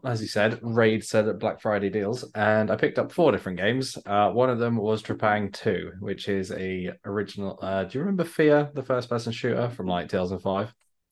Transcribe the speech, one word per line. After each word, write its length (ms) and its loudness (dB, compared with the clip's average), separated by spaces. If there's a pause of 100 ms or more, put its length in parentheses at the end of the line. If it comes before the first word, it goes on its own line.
as 180 -2
you 60 -4
said, 340 2
raid 420 4
said 360 2
Black 220 -2
Friday 280 0
deals, 460 -2
and 340 4
I 60 2
picked 240 0
up 120 -2
four 200 4
different 260 -2
games. 480 -2
Uh, 260 4
one 180 4
of 100 0
them 160 0
was 260 0
Trepang 520 0
two, 460 -4
which 280 -8
is 240 -2
a 400 -6 (140)
original. 560 -6
Uh, 240 -2
do 120 -8
you 40 -2
remember 220 0
Fear, 500 4
the 100 -6
first-person 480 -2
shooter 380 -2
from, 180 -8
like, 220 -2
two 80 0
thousand 220 -2
five? 340 -2 (380)